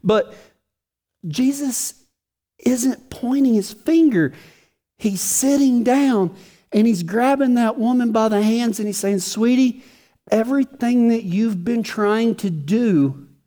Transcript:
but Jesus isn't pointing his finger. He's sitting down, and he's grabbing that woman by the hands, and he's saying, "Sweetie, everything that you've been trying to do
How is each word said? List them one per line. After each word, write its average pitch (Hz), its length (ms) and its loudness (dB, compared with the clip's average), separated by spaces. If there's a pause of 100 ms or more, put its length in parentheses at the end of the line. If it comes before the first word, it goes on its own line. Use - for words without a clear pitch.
but 208 300 0 (920)
Jesus 262 680 -4 (720)
isn't 247 440 -2
pointing 254 460 0
his 196 180 -2
finger. 285 580 2 (680)
He's 202 220 -4
sitting 269 640 0
down, 247 500 2 (380)
and 220 160 4
he's 180 160 0
grabbing 247 520 0
that 226 220 0
woman 240 360 0
by 220 160 2
the 208 120 0
hands, 226 380 0
and 208 80 -4
he's 202 100 -6
saying, 196 220 -2
"Sweetie, 247 640 0 (480)
everything 240 760 0
that 226 140 0
you've 190 420 -2
been 233 180 -2
trying 220 520 0
to 202 140 -6
do 156 760 0 (200)